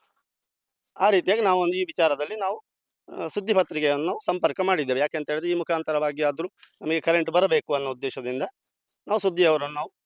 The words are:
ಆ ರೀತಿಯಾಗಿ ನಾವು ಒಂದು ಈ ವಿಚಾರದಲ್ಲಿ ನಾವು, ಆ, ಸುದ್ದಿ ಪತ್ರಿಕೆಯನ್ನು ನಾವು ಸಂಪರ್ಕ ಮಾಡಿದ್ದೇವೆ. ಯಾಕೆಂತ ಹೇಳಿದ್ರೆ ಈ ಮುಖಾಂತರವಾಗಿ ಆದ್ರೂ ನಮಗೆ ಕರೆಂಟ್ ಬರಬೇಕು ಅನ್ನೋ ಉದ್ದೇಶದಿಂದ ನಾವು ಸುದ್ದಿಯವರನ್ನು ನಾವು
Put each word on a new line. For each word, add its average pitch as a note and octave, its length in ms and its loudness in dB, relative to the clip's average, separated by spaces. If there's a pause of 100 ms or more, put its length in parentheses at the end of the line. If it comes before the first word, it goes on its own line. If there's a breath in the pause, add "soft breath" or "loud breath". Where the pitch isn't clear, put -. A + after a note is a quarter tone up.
(1000)
ಆ G3+ 100 6
ರೀತಿಯಾಗಿ G3 320 2
ನಾವು F#3 200 4
ಒಂದು F3+ 140 0
ಈ F#3 40 -2
ವಿಚಾರದಲ್ಲಿ E3 560 0
ನಾವು, G3+ 280 -4 (520)
ಆ, E3+ 100 -6
ಸುದ್ದಿ G3 280 -2
ಪತ್ರಿಕೆಯನ್ನು D3+ 520 0
ನಾವು G3 200 -4
ಸಂಪರ್ಕ F3+ 340 -2
ಮಾಡಿದ್ದೇವೆ. D3+ 400 0
ಯಾಕೆಂತ D3+ 300 -2
ಹೇಳಿದ್ರೆ D#3+ 200 -4
ಈ F3 40 0
ಮುಖಾಂತರವಾಗಿ D3+ 680 -2
ಆದ್ರೂ D3 260 0 (340 loud breath)
ನಮಗೆ D#3+ 180 0
ಕರೆಂಟ್ E3 300 2
ಬರಬೇಕು E3 440 2
ಅನ್ನೋ C#3 160 -2
ಉದ್ದೇಶದಿಂದ B2+ 520 -6 (680)
ನಾವು G#3 120 2
ಸುದ್ದಿಯವರನ್ನು D#3+ 540 2
ನಾವು D3+ 180 -6 (140)